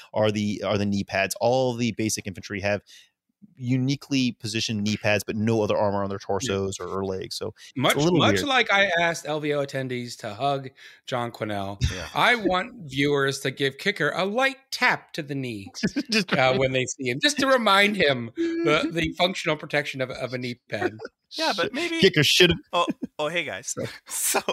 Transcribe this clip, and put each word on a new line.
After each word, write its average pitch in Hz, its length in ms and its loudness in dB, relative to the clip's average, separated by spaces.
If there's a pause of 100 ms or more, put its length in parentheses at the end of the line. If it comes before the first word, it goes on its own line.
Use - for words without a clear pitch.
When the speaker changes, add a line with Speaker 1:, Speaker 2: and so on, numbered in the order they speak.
(140)
Speaker 1:
are 107 180 2
the, 104 340 -2
are 101 120 2
the 101 80 2
knee 101 180 0
pads. 95 380 0
All 127 320 2
the 117 200 -2
basic 110 340 -2
infantry 101 340 -8
have 101 200 0 (760)
uniquely 131 760 0
positioned 107 500 -4
knee 107 140 0
pads, 104 280 2
but 95 100 -4
no 110 260 2
other 104 160 2
armor 101 260 0
on 98 60 -4
their 98 100 -6
torsos 98 600 -2
Speaker 2:
Yeah. 90 60 -10
Speaker 1:
or, 90 140 -6
or 98 60 -2
legs. 95 300 -6
So 101 140 -8
it's - 260 -18
Speaker 2:
Much, 139 200 2
Speaker 1:
a 139 40 0
little 165 200 4
Speaker 2:
much - 160 4
Speaker 1:
weird. - 120 0
Speaker 2:
like 247 240 2
I 196 140 4 (140)
asked 170 280 0
L 151 120 -2
V 147 140 -2
O 143 120 0
attendees 127 540 -6
to 107 140 -8
hug 135 360 -2 (380)
John 120 240 -2
Quinnell, 101 460 -4 (160)
Speaker 3:
Yeah. 85 220 -8
Speaker 2:
I 214 200 4
want 185 360 0 (180)
viewers 139 520 2
to 135 100 -2
give 139 260 -2
Kicker 165 380 0
a 185 100 0
light 254 320 0 (140)
tap - 420 0
to 165 100 -6
the 139 120 -8
knee 117 360 -6 (180)
Speaker 1:
<laughs> - 200 -6
Just 214 240 0
Speaker 2:
uh, 131 220 6
when 131 160 2
they 131 140 0
see 127 240 -4
him, 127 120 -2
just 294 180 2
to 269 80 2
remind 208 500 6
him 127 380 2
the, 311 560 2
the 165 260 -2
functional 175 400 0
protection 147 440 -2
of, 123 100 -4
of 123 220 -6
a 127 40 -4
knee 123 220 -8 (100)
pad. 107 280 -4 (340)
Speaker 3:
Yeah, 311 240 -2
but 170 180 -2
maybe 330 260 -4
Speaker 1:
Kicker 156 240 6
should've 170 340 4 (160)
Speaker 3:
Oh, 175 140 2 (320)
oh, 151 100 0
hey 170 140 -2
guys. 104 320 -8 (160)
<laughs> - 160 -20
So - 340 -2 (100)